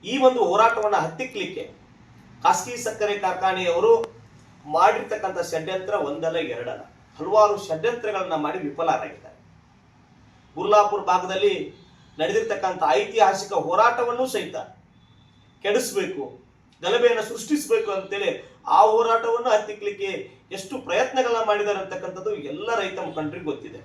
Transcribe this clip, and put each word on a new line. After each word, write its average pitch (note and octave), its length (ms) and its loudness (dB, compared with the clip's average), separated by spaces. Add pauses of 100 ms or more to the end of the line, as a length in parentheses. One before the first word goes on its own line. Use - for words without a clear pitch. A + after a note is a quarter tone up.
ಈ A#3 100 -6 (140)
ಒಂದು B3 220 6
ಹೋರಾಟವನ್ನ G#3+ 560 4
ಹತ್ತಿಕ್ಲಿಕ್ಕೆ - 580 -8 (800)
ಖಾಸಗಿ A3+ 420 2
ಸಕ್ಕರೆ G#3 300 -2 (100)
ಕಾರ್ಖಾನೆಯವರು F#3 680 2 (840)
ಮಾಡಿರ್ತಕ್ಕಂಥ F#3 640 2 (120)
ಷಡ್ಯಂತ್ರ F#3+ 440 -4 (120)
ಒಂದಲ್ಲ E3 300 -4 (180)
ಎರಡಲ್ಲ, - 280 -10 (360)
ಹಲವಾರು G#3 360 4 (120)
ಷಡ್ಯಂತ್ರಗಳನ್ನ G3 680 -4 (100)
ಮಾಡಿ - 220 -4
ವಿಫಲರಾಗಿದ್ದಾರೆ. - 680 -4 (1160)
ಗುರ್ಲಾಪುರ G#3 460 4 (100)
ಭಾಗದಲ್ಲಿ F#3+ 420 2 (680)
ನಡೆದಿರ್ತಕ್ಕಂಥ F#3+ 600 -2 (180)
ಐತಿಹಾಸಿಕ G3+ 540 2 (140)
ಹೋರಾಟವನ್ನು A#3+ 680 2
ಸಹಿತ E3 240 -6 (1040)
ಕೆಡಿಸ್ಬೇಕು, G3 600 -2 (600)
ಗಲಭೆಯನ್ನು A#3 480 4
ಸೃಷ್ಟಿಸಬೇಕು A3+ 680 0
ಅಂತೇಳಿ G3 340 -4 (460)
ಆ - 20 8 (120)
ಹೋರಾಟವನ್ನು A#3 640 2
ಹತ್ತಿಕ್ಲಿಕ್ಕೆ G3+ 560 -4 (460)
ಎಷ್ಟು - 180 -12 (120)
ಪ್ರಯತ್ನಗಳನ್ನ A#3+ 640 0
ಮಾಡಿದ್ದಾರೆ G#3 340 0
ಅಂತಕ್ಕಂಥದ್ದು F#3 480 -8 (200)
ಎಲ್ಲ G#3+ 180 -8 (140)
ರೈತ - 240 -6
ಮುಖಂಡರಿಗೆ D3+ 440 -8
ಗೊತ್ತಿದೆ. - 340 -12